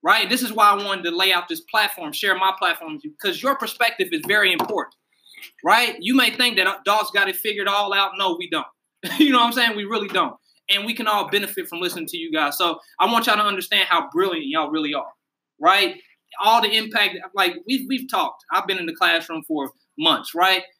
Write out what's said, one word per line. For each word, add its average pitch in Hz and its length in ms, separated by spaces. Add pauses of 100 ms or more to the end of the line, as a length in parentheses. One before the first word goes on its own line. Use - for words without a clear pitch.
right? 202 260
This 240 140
is 214 100
why 208 180
I 202 40
wanted 196 300
to 170 60
lay 185 220
out 175 160
this 165 140
platform, 196 500
share 196 240
my 190 220
platform 165 360
with 147 100
you, 151 160
'cause 190 220
your 269 140
perspective 226 560
is 160 120
very 202 280
important, 175 420 (720)
right? 220 340
You 202 160
may 247 160
think 240 280
that 185 100
adults 202 420
got 196 180
it 190 60
figured 202 320
all 202 260
out. 196 240
No, 185 220
we 175 100
don't. 156 180 (360)
<laughs> - 160
You 294 140
know 247 60
what 240 80
I'm 233 60
saying? 233 240
We 208 80
really 202 240
don't. 170 280 (320)
And 202 160
we 226 100
can 226 120
all 202 220
benefit 190 400
from 170 120
listening 175 280
to 175 100
you 165 140
guys. 147 260
So 170 220 (180)
I 190 120
want 226 160
y'all 214 100
to 214 60
understand 196 460
how 170 220
brilliant 165 380
y'all 151 200
really 151 260
are, 131 180 (480)
right? 196 340 (480)
All 220 180
the 214 160
impact, 214 400 (180)
like, 185 200 (140)
we've, 262 200
we've 262 220
talked. 170 400
I've 196 160
been 190 120
in 170 80
the 160 80
classroom 165 520
for 143 240 (260)
months, 156 380
right? 185 300 (160)